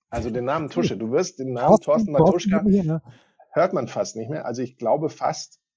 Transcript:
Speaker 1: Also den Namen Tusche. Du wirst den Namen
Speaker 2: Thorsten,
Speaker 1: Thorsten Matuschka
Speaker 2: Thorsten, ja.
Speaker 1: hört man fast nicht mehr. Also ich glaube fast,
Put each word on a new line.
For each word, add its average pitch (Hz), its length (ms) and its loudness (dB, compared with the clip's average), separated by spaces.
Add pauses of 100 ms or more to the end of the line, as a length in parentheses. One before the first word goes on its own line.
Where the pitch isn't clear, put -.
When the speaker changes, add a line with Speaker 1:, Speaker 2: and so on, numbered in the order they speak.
Speaker 1:
Also 117 220 -6
den 123 140 -4
Namen 147 240 -2
Tusche. 117 280 -2
Du 113 140 -6
wirst - 260 -2
den 131 160 -6
Namen 139 240 6
Speaker 2:
Thorsten, 202 340 0
Speaker 1:
Thorsten - 0 -
Matuschka 175 500 4
Speaker 2:
Thorsten, 196 260 2
ja. 160 140 -2 (500)
Speaker 1:
hört 180 220 2
man 127 140 -2
fast - 280 -6
nicht 110 140 -8
mehr. 156 160 -6
Also 123 180 -6
ich 127 140 -10
glaube 147 320 0
fast, - 500 -8 (180)